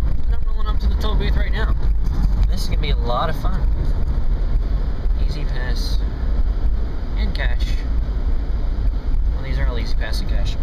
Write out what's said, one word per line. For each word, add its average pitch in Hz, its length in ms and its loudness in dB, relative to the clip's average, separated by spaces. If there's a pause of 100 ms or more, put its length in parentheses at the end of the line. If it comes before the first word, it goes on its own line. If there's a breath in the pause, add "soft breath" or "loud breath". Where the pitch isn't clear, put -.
(260)
and - 80 2
I'm - 140 2
rolling - 180 0
up 208 140 0
to - 80 0
the 196 120 0
toll 208 140 0
booth 196 220 2
right - 160 0
now. 208 240 0 (720)
This - 140 0
is - 60 -2
gonna - 120 0
be 147 100 0
a 131 60 0
lot 123 340 0
of 156 100 -2
fun. - 220 0 (1600)
E-ZPass - 800 0 (1160)
and 208 180 0
cash. - 280 0 (1700)
Well, - 80 -4
these 131 160 -2
are - 80 0
all 127 100 -2
E-ZPass - 440 0
and - 60 -4
cash. - 340 0